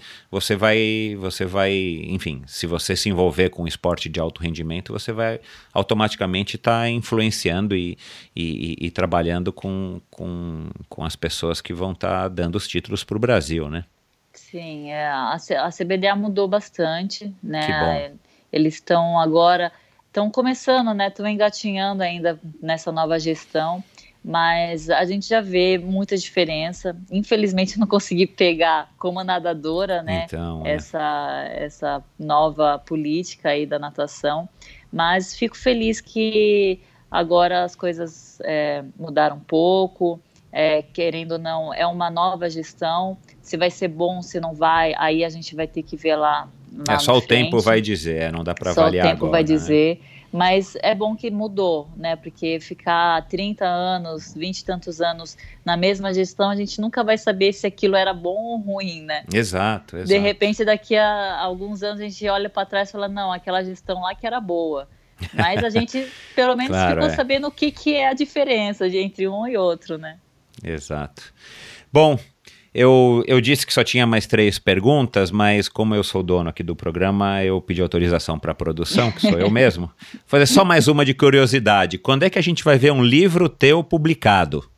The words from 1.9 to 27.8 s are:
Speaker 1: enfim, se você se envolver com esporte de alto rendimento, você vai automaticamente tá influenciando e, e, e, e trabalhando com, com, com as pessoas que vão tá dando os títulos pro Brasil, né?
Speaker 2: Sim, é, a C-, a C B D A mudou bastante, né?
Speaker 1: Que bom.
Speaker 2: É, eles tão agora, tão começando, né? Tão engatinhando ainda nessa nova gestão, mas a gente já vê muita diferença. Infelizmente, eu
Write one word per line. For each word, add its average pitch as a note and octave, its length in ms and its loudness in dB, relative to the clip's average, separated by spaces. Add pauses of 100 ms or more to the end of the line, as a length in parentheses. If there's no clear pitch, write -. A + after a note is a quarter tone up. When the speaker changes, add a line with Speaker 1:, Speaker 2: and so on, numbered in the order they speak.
Speaker 1:
enfim, D#2+ 400 -6
se - 200 -8
você E2+ 280 -4
se - 140 -2
envolver F#2 420 2
com E2+ 160 -8
esporte F2 420 -4
de D#2+ 120 -6
alto D#2+ 200 -6
rendimento, E2 520 -8
você G#2+ 200 -8
vai A2+ 280 -4 (320)
automaticamente G2+ 840 -2
tá A#2 320 0
influenciando G#2+ 840 -2
e, F2 240 -4 (380)
e, D#2+ 460 -6
e, E2+ 40 -4
e E2+ 40 -4
trabalhando F2 600 0
com, F#2+ 480 -8 (100)
com, E2+ 580 -10 (200)
com - 160 -10
as D#2+ 120 -6
pessoas E2+ 440 -4
que - 140 -12
vão F#2 200 -4
tá F#2 340 -4
dando F2 260 -4
os G#2 140 -4
títulos G2 360 -6
pro G#2 140 -6
Brasil, E2+ 500 0
né? E2+ 160 -8 (480)
Speaker 2:
Sim, D#3 580 -14
é, D3+ 180 -6
a C3+ 300 -4
C-, - 180 -4
a D3+ 140 -2
C F#3 140 -6
B F#3 120 0
D F#3 100 0
A G3+ 80 2
mudou G3+ 320 0
bastante, F#3+ 840 -4 (100)
né? D3+ 240 -4
Speaker 1:
Que D3+ 60 -2
bom. D3+ 200 0
Speaker 2:
É, C#3+ 200 -6 (400)
eles D#3 280 2
tão E3+ 380 2
agora, E3+ 540 4 (400)
tão G#3 180 0
começando, B3+ 640 0
né? G3 160 0
Tão G3+ 160 -8
engatinhando G3+ 760 -2
ainda E3+ 340 -2 (240)
nessa D#3+ 300 -4
nova D#3+ 260 0
gestão, D#3+ 640 -4 (420)
mas E3+ 640 0
a E3 160 2
gente G3 240 -4
já A3+ 120 2
vê F#3 380 2
muita F#3+ 380 -2
diferença. F3 800 -4 (140)
Infelizmente, F#3+ 640 0
eu G#3 60 -4